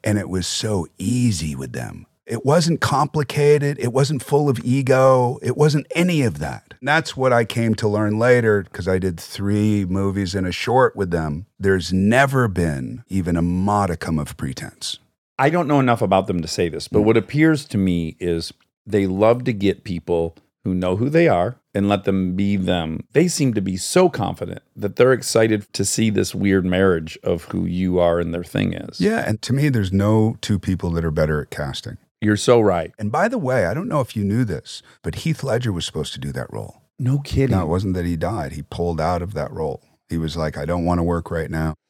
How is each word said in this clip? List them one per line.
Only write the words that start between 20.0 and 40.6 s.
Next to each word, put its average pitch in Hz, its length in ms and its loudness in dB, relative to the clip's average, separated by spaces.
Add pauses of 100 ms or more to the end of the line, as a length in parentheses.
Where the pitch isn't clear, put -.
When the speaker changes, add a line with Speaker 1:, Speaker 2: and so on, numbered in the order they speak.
Speaker 2:
who 95 100 -2
know 92 220 0
who 120 140 -2
they 165 180 4
are 101 280 2 (180)
and 101 140 2
let 101 160 2
them 92 300 0
be 101 220 0
them. 90 440 -2 (120)
They 165 160 4
seem 139 260 0
to 104 60 0
be 95 160 -2
so 180 320 2
confident 92 540 -4 (120)
that 101 220 -6
they're 127 160 6
excited 113 600 2
to 98 100 -2
see 110 240 0
this 98 260 0
weird 98 300 2
marriage 90 580 0
of 87 300 -2
who 90 140 -2
you 90 320 0
are 87 200 4
and 85 140 -4
their 87 120 -8
thing 98 280 -2
is. - 280 -12
Speaker 1:
Yeah, 214 260 0
and 107 160 -4
to - 100 -4
me, 143 160 2
there's 107 240 0
no 110 480 2
two 104 180 -2
people 90 340 -2
that 82 120 -2
are 82 60 -2
better 78 320 0
at - 80 -14
casting. 69 480 -10 (220)
Speaker 2:
You're 107 180 2
so 120 220 4
right. 90 380 2
Speaker 1:
And 107 140 -6
by 170 160 0
the 254 80 -4
way, 127 300 0
I 90 80 -2
don't 185 140 -6
know 151 120 -2
if - 160 -6
you 104 80 -2
knew 107 220 0
this, - 360 -10 (200)
but 139 140 -8
Heath - 260 -4
Ledger 123 300 -2
was 85 120 -4
supposed - 300 -8
to - 60 -14
do 71 120 -8
that 64 180 -8
role. 52 300 -12 (180)
Speaker 2:
No 131 200 0
kidding. 135 360 0
Speaker 1:
No, 92 100 2
it 78 40 -2
wasn't 95 260 0
that 87 120 -2
he 87 100 -2
died. 80 360 -4
He 73 100 -10
pulled 85 380 -4
out 87 200 -2
of 95 140 -8
that 73 180 -6
role. 78 300 -8 (260)
He 82 80 -6
was 80 180 -4
like, 78 220 -4
"I 73 80 -8